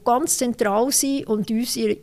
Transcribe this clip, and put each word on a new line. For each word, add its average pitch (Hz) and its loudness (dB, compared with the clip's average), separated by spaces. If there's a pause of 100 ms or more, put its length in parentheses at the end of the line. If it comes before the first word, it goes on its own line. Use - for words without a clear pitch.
ganz 262 2
zentral 233 0
sind 277 0
und 214 0
uns 226 -2
in 214 0